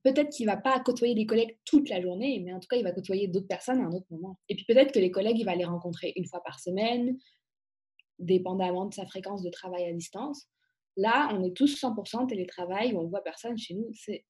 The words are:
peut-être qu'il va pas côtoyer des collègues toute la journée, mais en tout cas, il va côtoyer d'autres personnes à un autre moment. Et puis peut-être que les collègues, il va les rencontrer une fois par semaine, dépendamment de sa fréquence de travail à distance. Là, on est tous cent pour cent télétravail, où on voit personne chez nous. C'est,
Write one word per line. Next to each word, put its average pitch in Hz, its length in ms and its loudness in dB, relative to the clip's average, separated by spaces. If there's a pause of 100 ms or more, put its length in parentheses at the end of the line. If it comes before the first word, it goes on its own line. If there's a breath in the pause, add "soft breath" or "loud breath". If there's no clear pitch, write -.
peut-être 294 280 4
qu'il 226 160 -2
va 202 100 2
pas 254 240 2
côtoyer 240 340 2
des 214 120 2
collègues 226 380 2
toute 285 260 4
la 185 100 0
journée, 190 440 -2
mais 180 100 -8
en 185 60 -8
tout - 80 -18
cas, 247 80 2
il 233 80 2
va 175 80 -2
côtoyer 190 360 -2
d'autres 190 200 -2
personnes 254 320 0
à 185 60 0
un 165 60 -2
autre 185 180 -6
moment. 175 280 -12 (100)
Et - 80 -2
puis - 80 -10
peut-être 269 280 8
que 233 60 6
les 185 120 4
collègues, 214 280 2
il 226 60 0
va 180 100 0
les 175 100 0
rencontrer 175 520 -6
une 170 100 -4
fois 175 160 -12
par - 160 -14
semaine, 240 600 -2 (1000 loud breath)
dépendamment 185 680 0
de 196 80 -8
sa 196 120 -8
fréquence 190 360 -8
de 175 80 -6
travail 180 340 -6
à 170 80 -4
distance. 202 560 -8 (480)
Là, 240 360 4
on 190 120 0
est 180 100 -2
tous 285 140 6
cent 262 260 -2
pour 202 140 -8
cent 247 180 -2
télétravail, 190 680 -2
où 180 40 0
on 165 100 -2
voit 190 140 -4
personne 226 360 -8
chez 180 160 -10
nous. 220 180 -6
C'est, - 380 -10